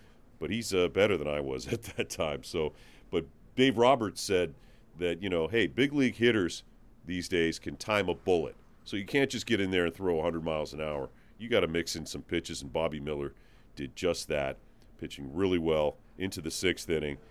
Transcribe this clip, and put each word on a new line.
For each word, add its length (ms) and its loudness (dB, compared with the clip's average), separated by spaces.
but 80 -4
he's, 240 -4
uh, 160 4
better 260 4
than 140 -2
I 100 0
was 280 -4
<laughs> 40 -4
at 120 -4
that 260 -6
time." 340 -4
So, 300 -4
but 120 0
Dave 240 4
Roberts 420 4
said 320 0
that, 240 -2
you 60 -2
know, 180 2
hey, 180 2
big 260 0
league 220 2
hitters 480 2
these 200 -4
days 300 2
can 180 -10
time 320 0
a 60 2
bullet. 420 0
So 140 -6
you 80 -4
can't 260 2
just 160 -6
get 120 2
in 120 0
there 140 4
and 100 -2
throw 240 0
a 20 0
hundred 220 -2
miles 300 -4
an 80 -8
hour. 280 -4
You 100 -8
gotta 180 4
mix 280 -2
in 100 -8
some 160 -10
pitches, 400 -4
and 100 -12
Bobby 280 0
Miller 340 -6
did 200 -10
just 320 -2
that, 300 -2
pitching 340 -10
really 240 4
well 400 2
into 200 -4
the 120 -6
sixth 360 0
inning 300 -2